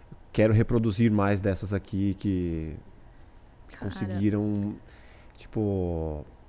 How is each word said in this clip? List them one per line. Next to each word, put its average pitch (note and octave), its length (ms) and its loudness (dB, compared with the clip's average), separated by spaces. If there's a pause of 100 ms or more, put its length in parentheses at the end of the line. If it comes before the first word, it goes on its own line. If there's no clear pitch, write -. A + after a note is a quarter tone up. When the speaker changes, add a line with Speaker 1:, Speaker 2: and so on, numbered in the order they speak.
(320)
Speaker 1:
quero A2 220 6
reproduzir A2+ 580 4
mais G2+ 300 2
dessas G2 320 -2
aqui G2 460 -2
que, E2+ 560 -2 (920)
que - 100 -20
Speaker 2:
Cara. G2+ 140 -8
Speaker 1:
conseguiram, G#2 640 0 (800)
tipo, E2+ 880 -4 (260)